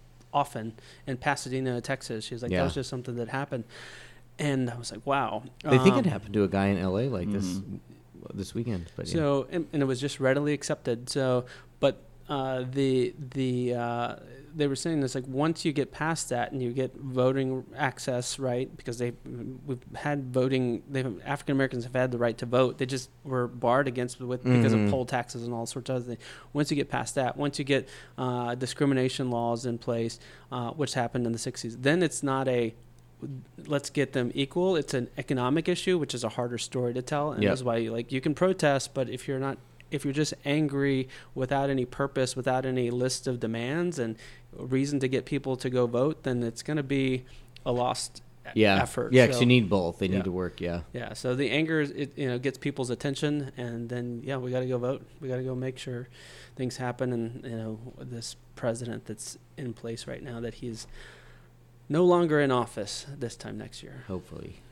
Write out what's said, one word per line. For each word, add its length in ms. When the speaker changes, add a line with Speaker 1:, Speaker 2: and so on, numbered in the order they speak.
Speaker 1:
often 380
in 100
Pasadena, 640
Texas." 440
She 100
was 80
like, 80
"That 60
Speaker 2:
Yeah. 80
Speaker 1:
was 100
just 160
something 240
that 140
happened." 340
And 300
I 80
was 160
like, 140
"Wow." 380
Speaker 2:
They 140
think 180
it 80
Speaker 1:
Um, 0
Speaker 2:
happened 300
to 100
a 40
guy 180
in 100
L 220
A 100
like 240
this, 140
Speaker 3:
Mm-hmm. 300
Speaker 2:
this 200
weekend. 300
But 120
yeah. 80
Speaker 1:
So, 360
and, 220
and 80
it 60
was 120
just 220
readily 320
accepted. 560
So, 380
but, 220
uh, 420
the, 440
the, 460
uh, 400
they 120
were 100
saying 240
this, 140
like, 120
once 380
you 80
get 180
past 380
that 240
and 100
you 100
get 240
voting 680
access, 640
right? 380
Because 220
they, 160
we've 160
had 400
voting, 560
they've, 340
African 280
Americans 320
have 100
had 180
the 60
right 180
to 80
vote. 320
They 80
just 240
were 240
barred 400
against 320
with, 240
because 300
of 60
Speaker 2:
Mm-hmm. 100
Speaker 1:
poll 160
taxes 380
and 100
all 100
sorts 240
of 80
other 80
things. 160
Once 180
you 60
get 140
past 240
that, 240
once 200
you 60
get, 240
uh, 360
discrimination 760
laws 340
in 140
place, 400
uh, 200
which 200
happened 320
in 80
the 60
sixties, 400
then 240
it's 200
not 260
a, 260
"Let's 240
get 220
them 220
equal." 420
It's 180
an 220
economic 520
issue, 300
which 160
is 100
a 60
harder 280
story 360
to 80
tell. 300
And 100
Speaker 2:
Yep. 80
Speaker 1:
that's 120
why, 160
like, 240
you 80
can 140
protest, 600
but 140
if 180
you're 120
not, 180
if 140
you're 80
just 220
angry 640
without 360
any 160
purpose, 500
without 300
any 240
list 360
of 140
demands 580
and 180
reason 480
to 80
get 160
people 320
to 140
go 160
vote, 380
then 180
it's 200
gonna 200
be 420
a 80
lost 480
e-, 100
Speaker 2:
Yeah. 260
Speaker 1:
effort. 320
Speaker 2:
Yeah, 120
'cause 100
Speaker 1:
So 40
Speaker 2:
you 60
need 240
both. 280
They 100
need 80
Speaker 1:
Yeah. 60
Speaker 2:
to 100
work, 280
yeah. 200
Speaker 1:
Yeah, 220
so 200
the 160
anger, 300
it, 380
you 100
know, 100
gets 200
people's 320
attention, 640
and 320
then, 360
yeah, 120
we 140
gotta 160
go 120
vote. 240
We 80
gotta 140
go 120
make 240
sure 300
things 200
happen, 380
and, 300
you 120
know, 220
this 380
president 500
that's 320
in 160
place 340
right 160
now, 180
that 140
he's 320
no 160
longer 360
in 100
office 560
this 200
time 200
next 280
year. 240
Speaker 2:
Hopefully. 480